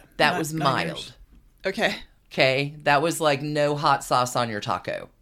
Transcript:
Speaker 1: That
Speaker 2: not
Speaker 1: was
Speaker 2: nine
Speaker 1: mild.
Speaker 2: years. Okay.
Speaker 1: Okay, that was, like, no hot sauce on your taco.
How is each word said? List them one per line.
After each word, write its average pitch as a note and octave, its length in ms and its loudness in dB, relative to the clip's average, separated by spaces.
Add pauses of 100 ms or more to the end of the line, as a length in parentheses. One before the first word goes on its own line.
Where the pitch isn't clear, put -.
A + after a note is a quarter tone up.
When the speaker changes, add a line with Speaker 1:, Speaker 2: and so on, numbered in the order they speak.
(180)
Speaker 1:
That D3+ 140 4
Speaker 2:
not - 80 -2
Speaker 1:
was D#3 140 -4
Speaker 2:
nine C3 340 0
Speaker 1:
mild. D2+ 100 -8
Speaker 2:
years. - 160 -14 (520)
Okay. G3 300 -2 (360)
Speaker 1:
Okay, C#3+ 520 2
that C#3+ 180 4
was, E3 180 -2
like, D3 220 2
no D3 340 0
hot C#3+ 280 2
sauce B2 320 0
on A#2+ 140 0
your G#2 100 -4
taco. F#2 500 -4 (120)